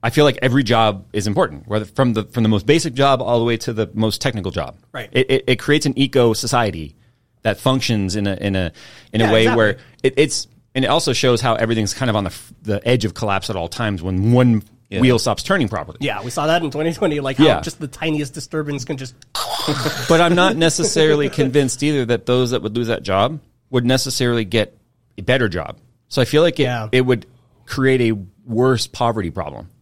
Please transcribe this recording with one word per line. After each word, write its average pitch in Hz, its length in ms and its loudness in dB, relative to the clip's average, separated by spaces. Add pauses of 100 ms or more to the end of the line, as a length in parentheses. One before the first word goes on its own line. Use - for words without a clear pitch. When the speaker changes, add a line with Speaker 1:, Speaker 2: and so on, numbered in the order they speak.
Speaker 1:
I 117 80 0
feel 151 120 4
like 139 180 4
every 131 220 2
job 110 500 2
is 104 140 -2
important, 139 400 -2
whether 107 180 -2
from 123 280 0
the, 107 100 0
from 117 200 -4
the 110 60 2
most 107 160 0
basic 156 280 0
job 135 280 2
all 120 180 2
the 117 60 0
way 117 120 0
to 120 160 -6
the 107 200 -4
most 107 280 -2
technical 104 300 -4
job. 82 260 -8 (160)
Speaker 2:
Right. 123 180 -12
Speaker 1:
It, 127 180 0
it, 131 180 2
it 127 120 2
creates - 260 0
an 139 120 -2
eco 123 360 4
society 104 600 -2 (460)
that 107 180 -2
functions 110 560 0
in 101 120 -2
a, 98 80 -2
in 98 200 -2
a, 90 160 -2 (400)
in 110 100 0
a 113 40 4
Speaker 2:
Yeah, 107 80 2
Speaker 1:
way 110 80 6
Speaker 2:
exactly. 113 160 4
Speaker 1:
where 107 200 2 (260)
it, 131 140 2
it's, - 300 0 (260)
and 131 120 -2
it - 20 -2
also 147 260 0
shows 120 280 2
how 117 140 0
everything's 110 380 -2
kind 127 160 -4
of 110 60 0
on 104 80 -2
the 95 60 -4
f-, - 320 -18
the 104 260 -4
edge 123 180 2
of 101 80 -2
collapse 98 360 -4
at 110 60 -6
all 85 120 -6
times 101 340 -4
when 95 300 0
one 120 320 4 (260)
Speaker 3:
Yeah. 98 120 -2
Speaker 1:
wheel 127 180 4
stops 110 240 -2
turning 175 260 0
properly. 85 320 -10
Speaker 2:
Yeah, 110 220 -4
we 123 80 -8
saw 151 160 -2
that 165 160 2
in 147 80 -4
twenty 156 220 -2
twenty, 156 260 -2
like, 135 180 -6
how 147 80 6
Speaker 1:
Yeah. 107 160 4
Speaker 2:
just - 180 -10
the 151 80 -8
tiniest 151 460 -6
disturbance 147 520 -8
can 147 120 -8
just 131 180 -14 (180)
<laughs> - 760 -4
Speaker 1:
But 165 120 6
I'm 170 140 4
not 185 200 4
necessarily 156 720 2
Speaker 2:
<laughs> - 120 -2
Speaker 1:
convinced 135 420 0
either 147 220 0
that 113 200 -2
those 123 260 2
that 120 100 -2
would 104 140 -4
lose 120 120 -2
that 113 160 -2
job 107 360 0 (300)
would 123 160 0
necessarily 123 600 0
get 107 320 -2 (400)
a 107 60 -12
better 123 260 2
job. 80 280 -8 (320)
So - 120 0
I 120 40 4
feel 147 160 2
like 170 180 2
it, 147 40 4
Speaker 2:
Yeah. 120 280 -4
Speaker 1:
it 127 100 4
would 123 240 0 (400)
create 131 360 2 (100)
a 110 60 -2 (280)
worse 120 420 0
poverty 110 440 -4
problem. 73 380 -10 (120)